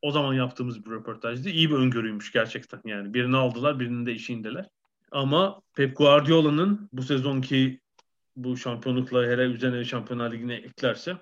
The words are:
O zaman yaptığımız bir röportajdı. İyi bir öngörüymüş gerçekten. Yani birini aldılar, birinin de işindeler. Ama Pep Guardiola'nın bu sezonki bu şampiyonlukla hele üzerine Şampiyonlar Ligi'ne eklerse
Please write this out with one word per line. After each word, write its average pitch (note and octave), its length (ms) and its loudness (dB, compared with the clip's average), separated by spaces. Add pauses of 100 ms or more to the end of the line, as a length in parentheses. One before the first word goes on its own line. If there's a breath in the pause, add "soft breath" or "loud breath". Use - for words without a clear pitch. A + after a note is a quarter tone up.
O D3 80 0
zaman C#3 240 2
yaptığımız B2 520 -4
bir A2+ 40 -14
röportajdı. A#2 580 -8
İyi D#3+ 220 2
bir D3+ 40 2
öngörüymüş A#2 580 0
gerçekten. A2+ 520 -2
Yani G#2 300 -8
birini B2 220 2
aldılar, C3 440 0
birinin A#2+ 260 -4
de B2 60 -4
işindeler. A2+ 560 -8 (420)
Ama D3+ 520 0 (140)
Pep C3+ 200 0
Guardiola'nın D3+ 960 6
bu B2+ 100 -6
sezonki C3 760 0 (560)
bu B2+ 200 -4
şampiyonlukla B2+ 680 -2
hele A#2+ 200 2
üzerine B2 420 0
Şampiyonlar A#2+ 480 -6
Ligi'ne A#2 220 -6
eklerse B2+ 680 -4